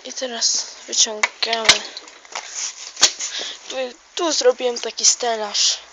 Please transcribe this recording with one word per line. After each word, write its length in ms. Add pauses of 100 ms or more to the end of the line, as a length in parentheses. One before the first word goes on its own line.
I 100
teraz 520 (220)
wyciągamy. 920 (1900)
Tu, 60 (400)
tu 160
zrobiłem 480
taki 260
stelaż 720 (160)